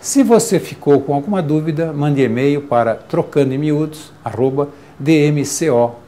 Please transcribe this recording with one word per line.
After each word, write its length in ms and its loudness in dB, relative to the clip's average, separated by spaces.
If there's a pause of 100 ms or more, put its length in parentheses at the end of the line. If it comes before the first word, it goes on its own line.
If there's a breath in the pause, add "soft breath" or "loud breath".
Se 240 2
você 340 2
ficou 440 2
com 120 -2
alguma 260 -2
dúvida, 520 -2
mande 300 0
e-mail 400 0
para 340 0
trocando 580 -2
em 40 -4
miúdos 540 -4 (120)
arroba 440 -2 (300 loud breath)
D 280 2
M 200 0
C 240 -2
O 220 2 (160)